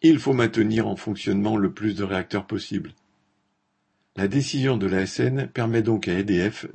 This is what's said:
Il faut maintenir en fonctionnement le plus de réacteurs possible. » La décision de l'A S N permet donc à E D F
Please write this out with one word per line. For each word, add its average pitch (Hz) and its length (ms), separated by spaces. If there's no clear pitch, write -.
Il 160 180
faut 139 140
maintenir 113 520
en 101 120
fonctionnement 104 580
le 98 160
plus 104 240
de 98 80
réacteurs 95 420
possible. » - 480
La 98 120
décision 135 500
de 98 80
l'A 95 160
S 95 200
N 127 320
permet 113 280
donc 110 260
à 90 120
E 98 40
D 98 280
F - 240